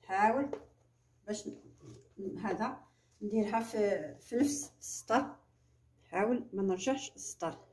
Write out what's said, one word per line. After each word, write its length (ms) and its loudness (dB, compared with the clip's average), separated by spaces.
حاول 480 4
باش 200 -6
ن-، 880 -12
هذا 400 -2
نديرها 380 2
في، 600 0
في 160 -6
نفس 440 2
السطر. 560 0
حاول 500 0
ما 100 0
نرجعش 480 0
للسطر. 480 -8